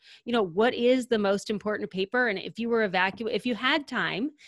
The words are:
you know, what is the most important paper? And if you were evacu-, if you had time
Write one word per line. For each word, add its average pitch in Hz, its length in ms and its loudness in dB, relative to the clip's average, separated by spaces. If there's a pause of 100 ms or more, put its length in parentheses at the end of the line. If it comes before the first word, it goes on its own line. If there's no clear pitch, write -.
(260)
you 233 80 -6
know, 233 100 4
what 170 300 2
is 247 340 2
the 226 100 2
most 202 320 0
important 208 400 -4
paper? 202 380 0
And 202 100 -2
if - 220 -10
you 233 80 -4
were 226 220 2
evacu-, 190 420 0
if 202 140 -2
you 247 100 0
had 269 320 0
time 196 440 -2 (160)